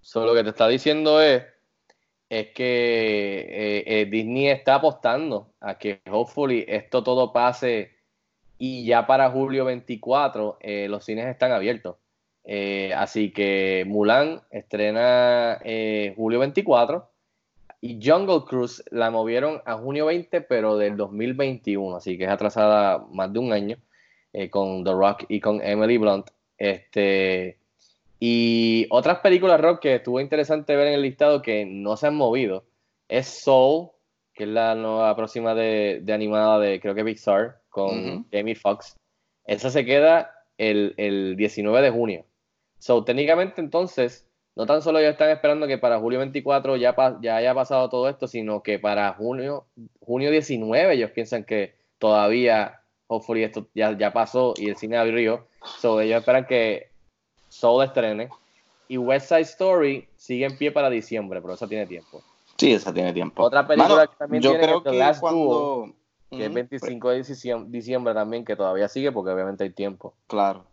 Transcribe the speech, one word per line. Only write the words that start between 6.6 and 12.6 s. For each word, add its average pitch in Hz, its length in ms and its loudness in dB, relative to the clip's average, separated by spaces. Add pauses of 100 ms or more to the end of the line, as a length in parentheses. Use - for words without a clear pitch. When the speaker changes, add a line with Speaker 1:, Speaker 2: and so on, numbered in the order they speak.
Speaker 1:
esto 110 380 -4
todo 127 280 0
pase 120 600 0 (640)
y 127 280 -8
ya 117 200 4
para 135 240 4
julio 135 360 -2
veinticuatro, 123 920 -4
eh, 101 280 -8
los 104 160 -8
cines 113 220 -8
están 127 260 -2
abiertos. 107 440 -4 (480)
Eh, 98 520 -6